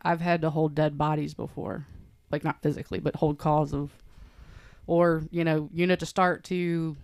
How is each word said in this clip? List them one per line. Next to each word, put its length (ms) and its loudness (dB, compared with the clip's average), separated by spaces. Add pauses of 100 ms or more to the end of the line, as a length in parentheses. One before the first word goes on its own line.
I've 200 0
had 200 0
to 80 0
hold 260 0
dead 220 0
bodies 360 -2
before." 520 -8 (460)
Like, 120 -2
not 180 -4
physically, 380 -2
but 160 -2
hold 220 0
calls 360 0
of, 180 -4 (960)
or, 440 4
you 120 0
know, 280 2
unit 280 2
to 60 -8
start 400 2
to 580 -2